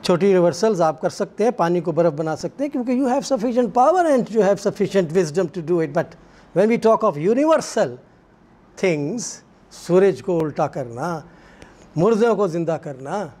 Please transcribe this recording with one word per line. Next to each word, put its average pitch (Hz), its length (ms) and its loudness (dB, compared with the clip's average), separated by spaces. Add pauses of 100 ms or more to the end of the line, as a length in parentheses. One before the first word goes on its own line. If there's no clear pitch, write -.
छोटी 185 280 2
रिवर्सल्स 180 480 2
आप 156 200 0
कर 175 100 -2
सकते - 340 -4
हैं, 240 80 2
पानी 175 280 0
को 170 120 -4
बर्फ़ 165 220 2
बना 156 200 -4
सकते 180 300 -8
हैं, 294 60 -4
क्योंकि 254 300 -2
you 277 80 0
have 262 240 -2
sufficient 240 440 -2
power 330 320 4
and 254 280 0
you 214 60 4
have 196 240 2
sufficient 185 460 -2
wisdom 170 460 0
to 156 120 -10
do 175 100 2
it। 151 140 -4
But 160 120 -2 (500)
when 208 140 4
we 233 160 2
talk 220 180 4
of 180 300 0
universal 262 540 2 (920)
things, 170 420 -2 (480)
सूरज 185 500 2
को 170 180 -2
उल्टा 156 280 -2
करना, 143 580 -8 (760)
मुर्दों 220 380 2
को 196 120 0
ज़िंदा 165 280 -2
करना 147 640 -10